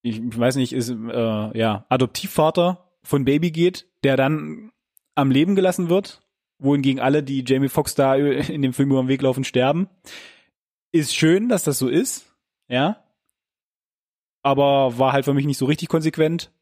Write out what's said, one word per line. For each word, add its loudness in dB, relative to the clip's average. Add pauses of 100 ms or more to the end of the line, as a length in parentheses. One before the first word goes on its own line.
ich, -4
ich -6
weiß 2
nicht, -2
ist, -4
äh, -4
ja, -2
Adoptivvater -2 (140)
von -2
Baby 0
geht, -2 (160)
der 2
dann -2 (420)
am 2
Leben 4
gelassen 0
wird, -2 (360)
wohingegen 0
alle, 2
die -6
Jamie 2
Foxx -2
da 2
in 0
dem 0
Film 0
über 2
den -2
Weg 0
laufen, 0
sterben. 0 (1040)
Ist 0
schön, 2
dass 0
das -2
so -2
ist, -4 (340)
ja. -2 (1400)
Aber 2
war 4
halt 0
für 0
mich 0
nicht -2
so 0
richtig -2
konsequent. 0 (100)